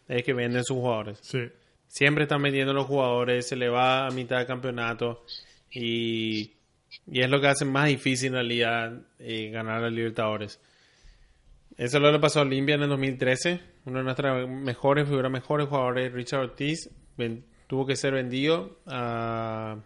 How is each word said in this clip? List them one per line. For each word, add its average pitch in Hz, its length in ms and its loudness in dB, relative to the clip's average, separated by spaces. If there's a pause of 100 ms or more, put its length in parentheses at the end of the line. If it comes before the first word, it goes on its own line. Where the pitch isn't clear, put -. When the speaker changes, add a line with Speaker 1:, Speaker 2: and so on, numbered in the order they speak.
Speaker 1:
es 123 160 -2
que 135 120 0
venden 120 300 0
sus 131 120 -2
jugadores. 110 460 -2
Speaker 2:
Sí. - 180 -6 (480)
Speaker 1:
Siempre 147 360 4
están 147 160 0
vendiendo 139 320 2
los 139 140 0
jugadores, 123 600 2
se - 80 -4
le 123 140 0
va 127 380 2
a 131 40 -4
mitad 127 280 -2
de 123 80 0
campeonato 120 800 -4 (440)
y, 113 840 -2 (540)
y 131 140 -2
es 131 80 4
lo 139 100 4
que 139 100 4
hace 139 180 2
más 139 200 4
difícil 131 420 2
en 127 40 -2
realidad, 117 640 0 (240)
eh, 110 340 -8
ganar 113 300 -4
la 117 80 0
Libertadores. 110 680 -4 (1160)
Eso 135 240 0
lo 147 100 8
le 151 80 4
pasó 151 200 4
a 143 60 6
Olimpia 139 320 2
en 147 80 0
el 143 40 0
dos 139 100 0
mil 135 200 -2
trece, 131 420 0 (240)
uno 127 140 -6
de 131 60 -2
nuestros 131 440 0
mejores, 135 580 2
figuras 131 240 0
mejores 143 380 0
jugadores, 127 460 0
Richard 123 260 -4
Ortiz, 139 480 -4 (300)
ven-, 117 260 -4 (220)
tuvo 135 180 -2
que 131 120 0
ser 135 180 0
vendido 139 720 -2
a, 113 1000 -4